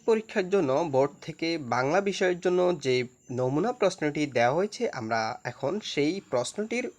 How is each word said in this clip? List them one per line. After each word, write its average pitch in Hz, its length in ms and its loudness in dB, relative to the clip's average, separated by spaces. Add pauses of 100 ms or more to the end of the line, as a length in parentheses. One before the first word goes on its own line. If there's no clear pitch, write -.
পরীক্ষার 220 460 0
জন্য 165 400 2
বোর্ড 135 220 2 (100)
থেকে 165 360 -4
বাংলা 131 420 0
বিষয়ের 185 400 0
জন্য 180 400 2
যে 127 240 2 (260)
নমুনা 139 420 0
প্রশ্নটি 156 540 0
দেওয়া 120 260 4
হয়েছে, 208 380 -2
আমরা 113 540 -4
এখন 143 400 -4
সেই 160 360 -2
প্রশ্নটির 214 800 -4